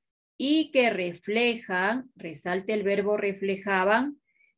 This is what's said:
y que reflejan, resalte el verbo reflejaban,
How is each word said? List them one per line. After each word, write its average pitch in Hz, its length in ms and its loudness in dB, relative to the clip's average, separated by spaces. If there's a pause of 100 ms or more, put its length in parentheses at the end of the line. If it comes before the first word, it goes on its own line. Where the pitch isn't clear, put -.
(360)
y 302 360 2
que 247 180 4
reflejan, 208 1300 -2
resalte 180 580 -4
el 208 80 0
verbo 202 340 0
reflejaban, 196 1040 0 (380)